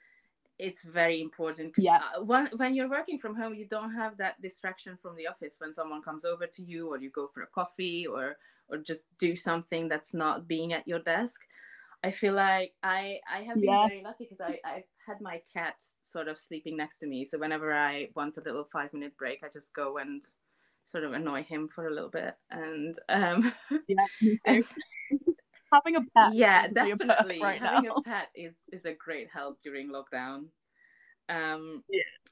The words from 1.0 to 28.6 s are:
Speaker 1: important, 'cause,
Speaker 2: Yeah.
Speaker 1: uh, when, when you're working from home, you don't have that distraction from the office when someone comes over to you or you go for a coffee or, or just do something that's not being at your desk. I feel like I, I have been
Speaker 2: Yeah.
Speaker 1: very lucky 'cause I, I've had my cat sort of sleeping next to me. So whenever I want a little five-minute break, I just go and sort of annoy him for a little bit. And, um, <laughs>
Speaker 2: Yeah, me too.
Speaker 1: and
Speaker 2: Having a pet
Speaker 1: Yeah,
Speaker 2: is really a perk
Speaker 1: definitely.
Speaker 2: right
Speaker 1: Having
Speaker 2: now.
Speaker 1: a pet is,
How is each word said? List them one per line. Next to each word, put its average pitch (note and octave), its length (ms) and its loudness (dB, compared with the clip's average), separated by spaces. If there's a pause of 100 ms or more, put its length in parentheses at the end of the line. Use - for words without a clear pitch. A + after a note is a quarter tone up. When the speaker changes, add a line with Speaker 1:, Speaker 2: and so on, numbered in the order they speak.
Speaker 1:
important, D#3+ 540 -6
'cause, G3 100 6
Speaker 2:
Yeah. E3+ 160 8 (160)
Speaker 1:
uh, F#3 60 -4
when, B3 240 4 (100)
when C4 180 0
you're C4 140 0
working D4+ 300 -4
from G#3+ 180 -8
home, A3+ 180 -6
you G#3+ 120 -12
don't G#3+ 280 -6
have A3 220 -4
that F#3+ 240 -4
distraction F#3 640 -12
from F3 120 -12
the E3 120 -8
office E3 340 -10
when D#3 140 -10
someone D#3 260 -6
comes D#3 240 -10
over E3+ 220 -4
to E3+ 160 -14
you E3 260 -8
or C#3+ 80 -6
you C3+ 140 -10
go C#3 180 -8
for - 140 -12
a - 60 -12
coffee F3 580 -6
or, C3+ 320 -6 (320)
or D#3 80 -6
just D#3 280 -10 (120)
do F3 180 0
something E3+ 500 -4
that's D#3 280 -4
not E3 340 -2
being E3 240 -4
at - 160 -4
your E3+ 120 -4
desk. F3+ 420 -2 (600)
I F#3+ 80 -2
feel G3 220 0
like F#3+ 400 2 (100)
I, G3 380 -2 (100)
I G3 120 -6
have A#3 180 -4
been G3 60 6
Speaker 2:
Yeah. G3+ 220 8
Speaker 1:
very G3 140 -8
lucky A3+ 220 -12
'cause - 160 -16
I, E3+ 240 -6
I've E3+ 200 -10 (220)
had G3+ 140 -12
my F3 220 -10 (100)
cat E3+ 240 -6 (260)
sort D#3+ 260 -10
of D#3 100 -8
sleeping D#3+ 380 -12
next D3+ 240 -8
to D#3 60 -10
me. C3+ 200 -6
So D#3 120 -8
whenever D#3 360 -2
I C#3+ 400 0
want D3+ 240 -6
a - 20 -12
little D3 320 -6
five-minute C#3+ 460 -8
break, C3+ 260 -8
I D3+ 60 -12
just - 240 -20
go C#3+ 240 -4
and C#3+ 260 -8 (640)
sort D#3+ 180 -6
of C#3+ 80 -4
annoy C#3+ 300 -4
him D#3 260 -6
for E3 200 -8
a D#3 40 -2
little D3+ 180 -6
bit. - 240 -6 (160)
And, D#3+ 480 -8 (120)
um, G3 420 4 (180)
<laughs> D#4 180 -2
Speaker 2:
Yeah, G3 180 4 (160)
me A3 160 8 (100)
too. A#3+ 140 8
Speaker 1:
and - 20 -2 (1080)
Speaker 2:
Having E4 240 8
a D#4+ 40 2 (160)
pet A3 160 10
Speaker 1:
Yeah, G#3+ 340 8
Speaker 2:
is G#3+ 100 -4
really A3 160 4
a G#3 40 -2
perk - 120 -2
Speaker 1:
definitely. F#3+ 340 4
Speaker 2:
right G3 180 0
Speaker 1:
Having A#3+ 280 4
Speaker 2:
now. A3 80 -4
Speaker 1:
a D4 60 0
pet G3+ 340 -4
is, E3+ 180 -12 (180)